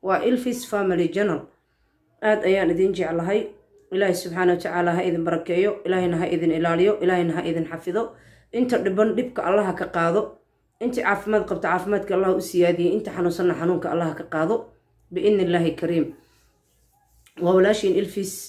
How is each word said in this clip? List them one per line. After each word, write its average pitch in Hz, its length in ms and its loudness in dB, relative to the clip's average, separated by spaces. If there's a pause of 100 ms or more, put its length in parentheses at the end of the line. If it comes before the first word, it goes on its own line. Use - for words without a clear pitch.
Waa - 220 2
Ilfis 247 400 0
Family 185 440 0
Channel. 185 300 0 (800)
Aad 214 220 2
ayaan 185 280 2
idin 185 220 2
jeclahay. 170 460 -2 (520)
Ilaahay 190 240 0
subxaanahu 180 420 0
wa 175 40 -8
tacaala 175 300 0
ha 175 120 0
idin 170 200 0
barakeeyo. 175 480 0 (120)
Ilaahayna 180 340 0
ha 170 80 -2
idin 165 260 0
ilaaliyo. 170 480 2
Ilaahayna 175 340 2
ha 170 120 -4
idin 165 240 -2
xafido. 175 320 -4 (520)
Inta 247 240 0
dhiban 202 360 2
dhibka - 320 -4
Allah 196 200 2
ha 185 80 -2
ka 175 120 -6
qaado. 170 360 0 (600)
Inta 240 200 -4
caafimaad 208 440 0
qabta 180 240 -4
caafimaadka 196 460 -2
Allah 190 160 2
u 175 100 0
siyaadiyo. 175 500 2
Inta 214 220 -4
xanuunsanna 175 400 0
xanuunka 170 380 -2
Allah 170 180 0
ha 151 80 -6
ka - 60 -12
qaado. 165 320 0 (560)
Bi'idhnillaahi 175 680 2
kariim. 170 280 0 (1300)
Waa 175 160 2
walaashiin 190 420 4
Ilfis. 196 380 -4 (160)